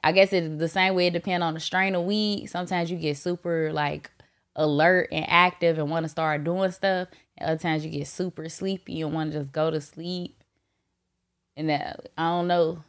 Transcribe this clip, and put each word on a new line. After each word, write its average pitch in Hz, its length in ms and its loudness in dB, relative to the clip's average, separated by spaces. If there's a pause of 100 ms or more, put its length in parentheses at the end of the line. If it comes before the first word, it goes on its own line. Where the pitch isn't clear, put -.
I 156 80 6
guess 190 220 6
it 156 260 0
the 165 100 0
same 190 240 2
way 180 140 4
it 175 60 2
depend 175 300 0
on 160 120 0
the 160 40 -8
strain 190 360 0
of 175 80 0
weed. 208 440 0
Sometimes 175 440 -2
you 180 60 -4
get 151 200 -2
super, 165 560 -2
like, 151 380 -4 (440)
alert 156 560 4
and 156 160 -2
active 170 520 4
and 147 100 -2
wanna 160 200 -2
start 156 340 -2
doing 185 280 0
stuff. 185 360 -2 (300)
And - 120 -4
other 160 100 0
times 156 240 -2
you 160 60 -8
get 143 180 -6
super 175 420 -6
sleepy 190 520 -6
and 156 120 -2
wanna 156 180 -2
just 143 200 -6
go 156 200 0
to 156 100 -2
sleep. 175 600 -10 (1120)
And 156 120 -2
that, - 480 -4
I 165 120 0
don't 175 180 0
know. 170 420 2